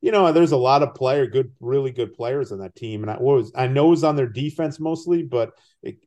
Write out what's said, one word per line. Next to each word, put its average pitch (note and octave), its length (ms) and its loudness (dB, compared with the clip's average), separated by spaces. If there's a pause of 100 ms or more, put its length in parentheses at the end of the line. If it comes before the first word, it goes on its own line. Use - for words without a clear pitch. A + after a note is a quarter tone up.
you - 100 0
know, G3 220 4
there's E3 200 4
a D3 40 2
lot C3+ 260 4
of C#3+ 120 -2
player, C3+ 320 0
good, B2+ 340 -2
really C3 320 -2
good A2+ 220 -6
players B2 360 -6
on G2 100 -12
that F#2+ 140 -14
team. G#2+ 280 -10
And G#2+ 80 -6
I - 100 -8
was, B2 340 2
I B2+ 140 0
know C#3+ 200 4
it - 20 8
was D#3 140 4
on D3+ 120 2
their C3+ 100 0
defense D3 540 -6
mostly, E3 420 -2
but A#2+ 280 -2 (320)
it, - 240 -14